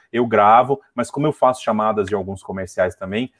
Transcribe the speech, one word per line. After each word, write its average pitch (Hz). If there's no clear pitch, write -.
eu 120
gravo, 117
mas 120
como 143
eu 147
faço 127
chamadas 107
de 104
alguns 98
comerciais 92
também, 104